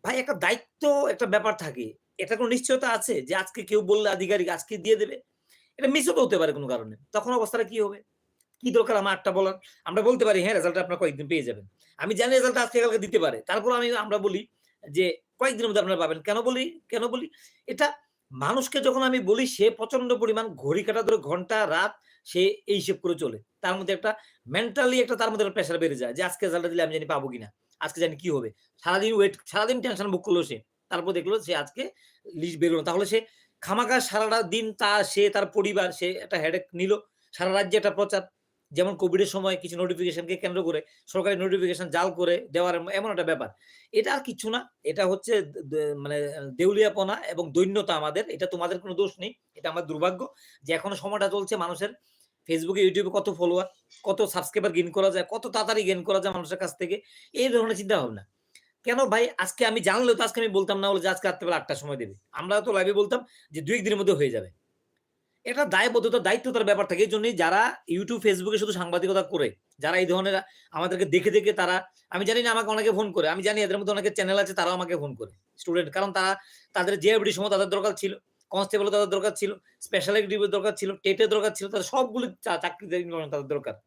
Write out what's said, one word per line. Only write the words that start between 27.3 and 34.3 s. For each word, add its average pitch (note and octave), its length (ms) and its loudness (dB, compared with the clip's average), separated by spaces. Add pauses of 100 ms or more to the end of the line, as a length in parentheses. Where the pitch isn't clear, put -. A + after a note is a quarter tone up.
আজকে D#3 200 -6
জানি E3 160 0
কি E3+ 140 -6
হবে, A#2+ 220 -4 (240)
সারাদিন G3 380 0
ওয়েট, G3+ 220 4 (100)
সারাদিন A3+ 340 0
টেনশন G3+ 300 -4
ভোগ F3+ 120 -2
করলো F3 200 2
সে, A#2 200 -8 (260)
তারপর F3 240 -4
দেখলো F3+ 300 -2
সে E3 140 -4
আজকে B3+ 340 -6 (440)
লিস্ট D#3+ 240 -6
বের E3 140 2
হলো। D#3+ 100 0
তাহলে F3+ 240 0
সে A3 200 0 (340)
খামাখা A#3 400 0
সারাটা A3 420 0